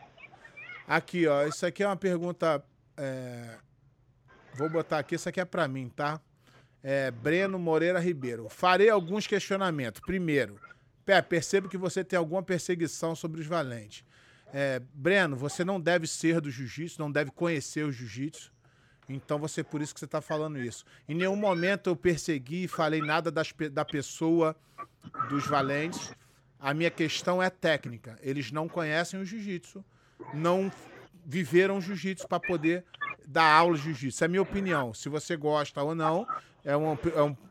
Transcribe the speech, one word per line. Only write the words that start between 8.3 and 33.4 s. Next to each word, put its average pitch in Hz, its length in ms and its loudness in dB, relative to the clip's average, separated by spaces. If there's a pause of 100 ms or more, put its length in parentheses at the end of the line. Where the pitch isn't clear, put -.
Farei 185 420 6
alguns 196 340 2
questionamentos. 180 760 -2
Primeiro, 147 580 0 (440)
Pé, 190 200 8
percebo 190 440 0
que 185 100 -6
você 185 260 -2
tem 185 160 0
alguma 170 240 0
perseguição 170 720 -2
sobre 160 260 -8
os 151 60 -8
valentes. 127 560 -4 (500)
É, 139 260 0 (140)
Breno, 160 420 2
você 143 300 -4
não 190 160 -2
deve 165 240 2
ser 165 340 2
do 147 120 -2
jiu-jitsu, 139 500 -8
não 147 100 -4
deve 143 200 0
conhecer 156 520 -2
o 147 80 -2
jiu-jitsu. 127 600 -10 (580)
Então, 139 280 -6
você, 151 240 -6
por 147 200 -6
isso 151 120 -6
que - 60 -18
você 151 80 -12
tá 156 140 -4
falando 156 360 -4
isso. 120 280 -8 (240)
Em 147 40 -4
nenhum 185 220 0
momento 190 540 2
eu 175 80 2
persegui 160 680 0
e 170 40 -2
falei 156 340 0
nada 156 280 0
das 156 220 -2
pe-, 156 160 -6
da 147 160 -2
pessoa 160 720 0 (720)
dos 139 200 -2
valentes. 143 640 0 (440)
A 139 160 -2
minha 165 160 2
questão 180 540 0
é 185 60 2
técnica. 123 720 -2
Eles 135 320 -4
não 156 160 -4
conhecem 170 500 -2
o 196 60 -6
jiu-jitsu, 196 580 -10 (500)
não 180 380 2 (540)
viveram 185 560 4
jiu-jitsu 185 440 -6
pra 180 140 0
poder 170 460 0 (420)
dar 156 240 6